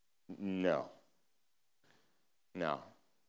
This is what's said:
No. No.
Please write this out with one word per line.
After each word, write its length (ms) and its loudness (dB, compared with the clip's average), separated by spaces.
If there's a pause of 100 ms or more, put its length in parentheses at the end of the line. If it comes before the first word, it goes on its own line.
(380)
No. 480 2 (1700)
No. 240 0 (500)